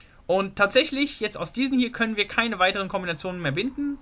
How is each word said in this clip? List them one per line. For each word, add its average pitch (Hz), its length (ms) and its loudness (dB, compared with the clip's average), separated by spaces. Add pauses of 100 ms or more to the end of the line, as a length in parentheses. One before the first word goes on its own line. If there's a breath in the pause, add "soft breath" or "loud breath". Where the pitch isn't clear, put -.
(260 soft breath)
Und 190 300 0
tatsächlich, 254 640 2
jetzt 214 160 -4
aus - 160 -6
diesen 262 260 2
hier 233 140 2
können 220 240 -2
wir 202 100 0
keine 226 320 -2
weiteren 190 300 2
Kombinationen 180 540 -4
mehr 143 100 0
binden, 277 500 -4